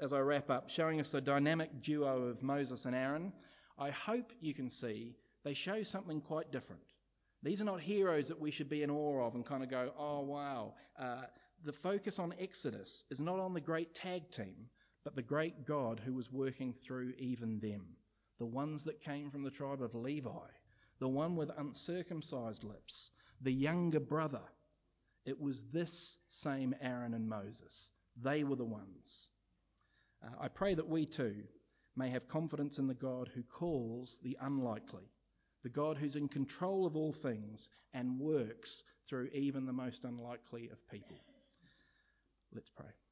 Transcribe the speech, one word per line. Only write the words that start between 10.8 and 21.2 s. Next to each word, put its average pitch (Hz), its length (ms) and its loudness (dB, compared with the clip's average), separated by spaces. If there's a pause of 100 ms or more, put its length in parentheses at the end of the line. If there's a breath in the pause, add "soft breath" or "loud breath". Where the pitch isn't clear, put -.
Uh, 127 300 -4 (380 loud breath)
the 143 80 -2
focus 196 460 0
on 175 200 -2
Exodus - 720 -4
is 131 100 -4
not 180 200 2
on 185 120 2
the 170 80 0
great 165 320 0
tag 180 380 -6
team, 104 400 -8 (340 soft breath)
but 147 120 -8
the 131 60 0
great 147 440 0
God 123 340 2
who 127 140 -2
was 127 180 -4
working 131 400 0
through 127 460 -6
even 117 400 0
them. 98 380 -4 (420)
The 120 80 -2
ones 143 380 -2
that 156 160 -4
came 143 300 -4
from 143 120 -4
the 135 80 -2
tribe 139 320 -2
of 117 120 -2
Levi, 127 540 -2 (500 soft breath)
the 131 120 2
one 156 260 4